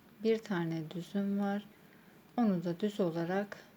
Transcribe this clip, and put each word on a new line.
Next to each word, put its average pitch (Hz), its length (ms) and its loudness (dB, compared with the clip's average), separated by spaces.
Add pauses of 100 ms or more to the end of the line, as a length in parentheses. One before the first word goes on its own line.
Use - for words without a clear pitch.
(220)
bir 220 160 4
tane 165 520 -2
düzüm 196 500 -2
var. 202 260 -2 (680)
Onu 196 280 4
da 175 160 -2
düz 208 200 0
olarak 180 640 0 (120)